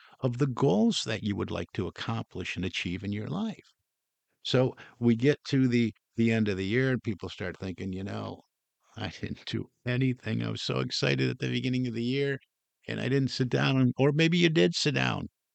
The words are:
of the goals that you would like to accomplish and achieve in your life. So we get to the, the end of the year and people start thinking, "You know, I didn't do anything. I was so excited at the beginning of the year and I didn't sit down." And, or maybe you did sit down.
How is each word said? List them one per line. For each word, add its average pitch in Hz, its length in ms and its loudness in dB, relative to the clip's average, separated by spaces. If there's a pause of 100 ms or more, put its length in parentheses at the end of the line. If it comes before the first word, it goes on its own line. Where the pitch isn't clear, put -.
(220)
of 123 180 -2
the 143 80 2
goals 180 580 2
that 110 180 -4
you 101 120 0
would 95 160 -4
like 90 220 -6
to 95 120 -4
accomplish 110 720 -6
and 87 100 -4
achieve 92 380 -4
in 101 80 -4
your 107 160 -6
life. 196 460 -8 (680)
So 127 340 0 (220)
we 120 180 6
get 139 340 2
to 131 180 4
the, 120 260 2 (220)
the 113 160 4
end 110 160 4
of 98 100 0
the 95 80 -2
year 127 240 0
and 127 140 -2
people 95 260 -6
start 90 300 -8
thinking, 95 340 -8
"You 95 120 -8
know, 104 360 -10 (560)
I 104 120 -6
didn't - 360 -10
do 110 200 -6 (200)
anything. 123 560 0
I 113 80 -4
was 113 140 -6
so 127 160 -2
excited 131 500 0
at 123 80 -4
the 131 120 -4
beginning 127 360 -2
of 117 80 -6
the 117 100 -4
year 139 360 -2 (480)
and 110 120 -6
I 110 80 -2
didn't 135 220 2
sit 127 200 0
down." 135 280 2
And, 127 200 6
or 139 140 6
maybe 165 280 4
you 170 100 6
did 170 240 4
sit 139 220 0
down. 123 320 0 (280)